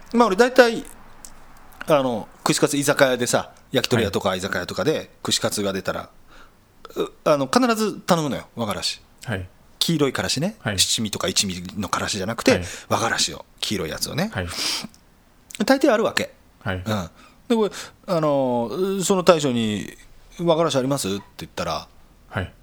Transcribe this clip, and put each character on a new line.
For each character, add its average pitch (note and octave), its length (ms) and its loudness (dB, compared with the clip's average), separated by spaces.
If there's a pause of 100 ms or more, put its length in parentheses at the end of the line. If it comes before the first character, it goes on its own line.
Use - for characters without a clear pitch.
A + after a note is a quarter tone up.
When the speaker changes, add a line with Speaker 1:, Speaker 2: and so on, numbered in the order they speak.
(140)
Speaker 1:
ま A#3 100 6
あ、 - 40 6
俺 F#3 80 0
大 B3 180 4
体、 A#3 300 6 (1000)
あ C#3+ 160 6
の、 A#2+ 260 -2 (160)
串 - 160 2
カ D3 80 4
ツ C#3+ 80 0
居 C#3+ 80 0
酒 C#3 200 6
屋 B2+ 120 4
で A#2+ 100 -2
さ、 A2+ 240 0 (220)
焼 B2 160 2
き - 20 -2
鳥 A2+ 140 2
屋 G2+ 60 0
と G#2 100 -2
か F#2+ 160 0
居 F2+ 40 -6
酒 F#2+ 180 -4
屋 F2+ 80 -4
と - 80 -8
か F#2 100 -2
で、 D3+ 120 2
Speaker 2:
は F#2 60 -6
い。 - 80 -16 (120)
Speaker 1:
串 - 180 0
カ A2+ 100 -2
ツ G#2 120 -4
が G2 100 -2
出 F#2+ 100 -4
た F2+ 100 -4
ら、 E2 160 -8 (880)
う-、 F#4 60 -4 (220)
あ D#3 120 4
の、 C3+ 160 -2
必 A#3+ 220 4
ず G#3 260 -4
頼 E3+ 220 0
む D3 80 -4
の G#2+ 60 -6
よ、 - 100 -12 (100)
和 A#2 100 -4
が G2 80 -4
ら E2 80 -8
し。 - 180 -6 (240)
Speaker 2:
は A2+ 120 -4
い。 F#2 120 -10 (300)
Speaker 1:
黄 E3+ 180 0
色 C#3+ 120 2
い B2 40 -4
か G#2+ 100 -4
ら F#2+ 60 -4
し C3 120 -2
ね。 G3+ 200 -4
Speaker 2:
は G#2+ 120 -4
い。 F#2+ 60 -4
Speaker 1:
七 - 240 0
味 G#2 80 -4
と - 80 -6
か - 100 -2
一 - 180 -2
味 F2+ 160 -8 (140)
の F#2 120 -6
か - 120 -2
ら F#2 80 -4
し - 80 -4
じ F#2 60 -4
ゃ F#2 40 -2
な A#2 100 -4
く - 60 -10
て、 C4+ 100 6
Speaker 2:
は - 60 6
い。 F2+ 40 -2 (260)
Speaker 1:
和 G#2 120 0
が A2+ 100 0
ら - 80 -2
し - 160 -2
を、 - 100 -16 (160)
黄 - 160 -4
色 F2 100 -4
い - 40 -8
や - 80 -10
つ - 120 -6
を - 40 -10
ね。 G3 180 -4
Speaker 2:
は G2 100 -4
い。 E2+ 40 -6 (1200)
Speaker 1:
大 C4+ 120 4
抵 C#4+ 140 4
あ G#3+ 40 4
る A3 80 2
わ - 100 0
け。 - 200 -4 (280)
Speaker 2:
は F#2+ 120 -4
い。 - 20 -4
Speaker 1:
う - 20 -6 (160)
ん。 F#2 160 -6 (380)
で、 A#3 80 2
こ G#3+ 80 2
れ、 F#3+ 60 0 (360)
あ F3 140 0
の、 C3 500 0 (320)
そ F#3+ 140 2
の F3+ 60 0
大 E3 180 6
将 C#3+ 120 2
に、 A2 400 -2 (480)
「和 E3+ 160 4
が E3+ 80 4
ら D#3 60 2
し C#3 60 0
あ B2+ 60 2
り C3 60 -2
ま C#3 100 0
す？」 F#3+ 180 -4
っ - 20 -6
て G2 60 -12 (140)
言 E2 100 -12
っ - 60 -20
た F#2 100 -6
ら、 E2 240 -6 (420)
Speaker 2:
は G#2 100 -4
い。 F2 120 -6 (100)